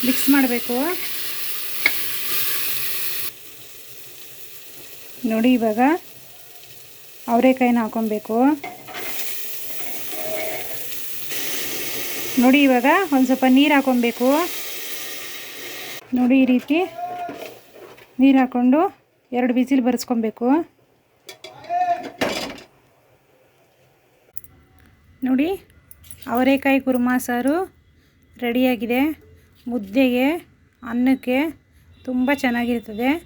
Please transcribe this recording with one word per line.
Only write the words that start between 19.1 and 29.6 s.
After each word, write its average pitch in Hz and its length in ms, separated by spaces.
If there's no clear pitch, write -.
ಎರಡು 247 220
ವಿಸಿಲ್ 254 300
ಬರ್ಸ್ಕೊಬೇಕು. 233 600
ನೋಡಿ, 277 220
ಅವರೆಕಾಯಿ 269 540
ಕುರ್ಮಾ 254 280
ಸಾರು 247 280
ರೆಡಿಯಾಗಿದೆ. 240 580